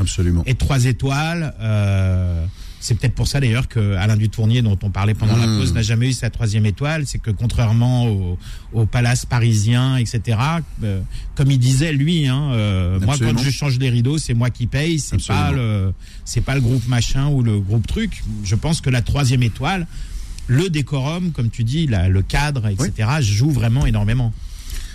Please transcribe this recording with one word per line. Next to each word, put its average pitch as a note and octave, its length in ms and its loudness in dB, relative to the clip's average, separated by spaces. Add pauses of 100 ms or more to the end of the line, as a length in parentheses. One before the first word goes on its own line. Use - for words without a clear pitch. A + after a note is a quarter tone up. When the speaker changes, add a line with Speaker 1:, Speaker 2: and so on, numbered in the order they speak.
Speaker 1:
Absolument. F2 460 2
Speaker 2:
Et C3 100 0
trois B2+ 300 2
étoiles, D3 760 -2
euh, F#2+ 840 2 (360)
c'est - 160 -2
peut-être A#2+ 180 0
pour A#2 140 0
ça C#3+ 100 -2
d'ailleurs B2 300 0
que G2+ 260 0
Alain G#2+ 220 2
Dutournier, A2 460 2
dont G2+ 200 2
on G#2 80 -2
parlait G2 240 0
pendant A2 220 2
la A#2 100 4
Speaker 1:
Hmm. G#2+ 120 2
Speaker 2:
pause, F2+ 140 2
n'a G2 100 2
jamais A2+ 260 2
eu C3 40 2
sa B2 180 -4
troisième A2 360 0
étoile. C#3+ 400 -2
C'est - 120 -4
que - 120 -4
contrairement A#2 800 2
au, F#2 300 -2 (340)
au A2+ 140 2
palace A#2+ 380 0
parisien, A#2+ 720 2
et A#2 80 0
cetera, A#2+ 540 -2 (220)
euh, G2 180 -2 (360)
comme C#3 160 4
il C3+ 80 4
disait C3+ 320 2
lui, D3+ 340 2
hein, C3+ 260 0
euh, « F#2+ 480 0
Moi, A2 140 2
Speaker 1:
Absolument. A2+ 240 0
Speaker 2:
quand B2 60 0
je C#3+ 60 2
change C3 280 0
les C3 120 0
rideaux, B2 280 2
c'est C3 160 -2
moi A#2+ 160 2
qui A#2+ 160 -4
paye, D#3 320 0
c'est - 160 -4
Speaker 1:
Absolument. C#3 300 0
Speaker 2:
pas D3 80 2
le, G#2 400 0 (320)
c'est - 160 -2
pas C3 160 0
le C#3 40 2
groupe B2 280 0
machin B2+ 400 2
ou C#3 160 2
le G#2 160 2
groupe G2+ 260 0
truc. » - 380 -4 (180)
Je G#2 140 0
pense D#3 240 0
que C3+ 100 -2
la B2 120 0
troisième B2+ 420 2
étoile, D#3+ 420 -2 (600)
le D#3+ 240 2
décorum, D3+ 640 -2
comme A#2 180 -2
tu - 140 -4
dis, D3+ 240 0
la, F#2 200 2
le F#2+ 140 2
cadre, C#3 460 -2
et G2+ 100 -2
cetera, C3+ 400 0
Speaker 1:
Oui. D3 60 2
Speaker 2:
joue G#2+ 260 2
vraiment A#2+ 360 2
énormément. A2+ 460 2 (640)